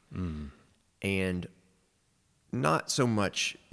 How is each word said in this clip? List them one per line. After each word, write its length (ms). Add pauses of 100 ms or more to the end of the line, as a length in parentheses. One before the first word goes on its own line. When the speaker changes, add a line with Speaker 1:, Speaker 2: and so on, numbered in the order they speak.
(160)
Speaker 1:
Mm. 360 (500)
Speaker 2:
And 460 (1040)
not 360
so 180
much 500 (160)